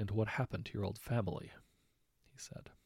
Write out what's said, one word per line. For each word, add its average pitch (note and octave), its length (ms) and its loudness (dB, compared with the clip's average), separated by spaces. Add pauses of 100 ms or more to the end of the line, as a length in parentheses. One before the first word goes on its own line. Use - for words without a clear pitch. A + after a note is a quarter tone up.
into G2+ 140 0
what G#2+ 160 4
happened - 360 0
to - 80 -10
your G2+ 100 2
old G2 140 0
family," - 540 0 (760)
he - 100 -20
said. - 340 -12 (120)